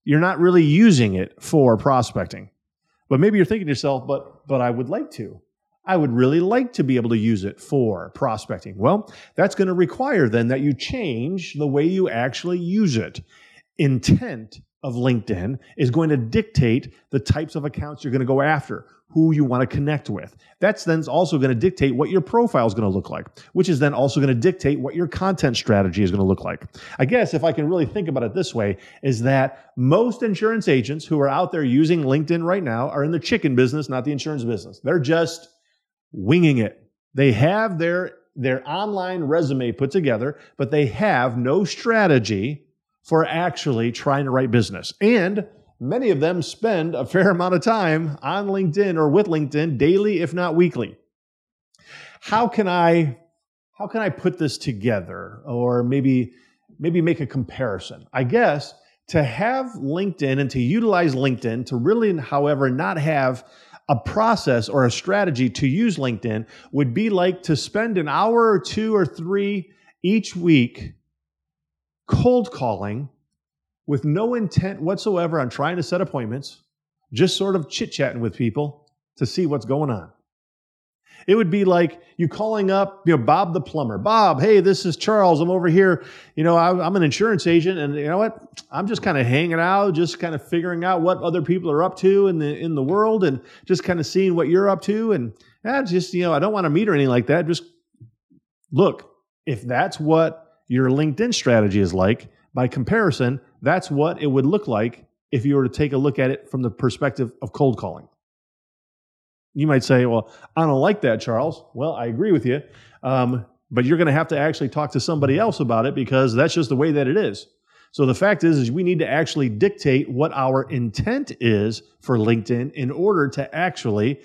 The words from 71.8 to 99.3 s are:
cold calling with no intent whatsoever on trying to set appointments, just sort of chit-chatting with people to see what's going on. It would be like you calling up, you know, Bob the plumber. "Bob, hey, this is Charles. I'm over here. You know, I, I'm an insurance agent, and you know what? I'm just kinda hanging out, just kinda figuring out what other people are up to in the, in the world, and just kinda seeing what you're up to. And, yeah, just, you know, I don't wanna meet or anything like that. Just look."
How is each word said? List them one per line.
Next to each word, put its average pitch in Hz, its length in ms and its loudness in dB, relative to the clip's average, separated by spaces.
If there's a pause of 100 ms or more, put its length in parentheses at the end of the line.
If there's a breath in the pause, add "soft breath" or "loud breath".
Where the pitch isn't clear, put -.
cold 247 460 2
calling 107 580 -6 (800)
with 147 180 -2
no 214 300 0
intent 196 440 -2
whatsoever 170 600 -2
on 123 100 -2
trying 160 280 -4
to 170 40 -2
set 180 200 -2
appointments, 131 600 -8 (520)
just 170 220 2
sort 190 200 0
of 156 120 -4
chit-chatting 135 540 -4
with 113 140 -4
people 143 560 -4 (260)
to 123 80 0
see 175 220 -2
what's 135 180 -4
going 139 240 -2
on. 87 220 -8 (1160 soft breath)
It 190 80 6
would 202 160 2
be 202 140 0
like 175 360 2 (140 soft breath)
you 170 140 -2
calling 208 420 -2
up, 190 340 -2
you 165 100 6
know, 127 60 0
Bob 165 320 2
the 180 60 -2
plumber. 127 380 -6
"Bob, 180 420 2
hey, 202 220 6
this 190 240 0
is 165 100 -2
Charles. 185 460 2
I'm 170 80 0
over 180 180 0
here. 180 380 4 (300 loud breath)
You 156 100 0
know, 170 100 4
I, 170 160 4
I'm 180 240 -2
an 180 80 2
insurance 196 420 0
agent, 170 320 2
and 143 160 -4
you 147 140 -6
know 170 100 -2
what? - 540 -6
I'm 175 160 -6
just 220 160 -6
kinda 147 200 0
hanging 165 360 0
out, 190 340 2
just 165 260 -2
kinda 160 200 -6
figuring 170 460 -4
out 185 160 0
what 170 160 2
other 165 240 -2
people 165 300 -2
are 151 120 2
up 180 140 -4
to 196 300 4
in 170 120 0
the, 147 180 -4
in 165 160 -6
the 139 80 -2
world, 208 440 2
and 135 160 0 (240 loud breath)
just - 180 0
kinda 175 200 -2
seeing 185 300 0
what 165 140 0
you're 190 220 4
up 190 140 0
to. 220 280 -2
And, 120 220 -2 (320 soft breath)
yeah, 262 180 -2
just, 180 300 -2
you 175 100 0
know, 170 100 0
I 143 60 2
don't 208 140 0
wanna 180 160 0
meet 196 180 2
or 185 60 2
anything 139 160 2
like 123 180 2
that. 156 200 2
Just 165 160 -4 (1080)
look." 156 400 0 (340)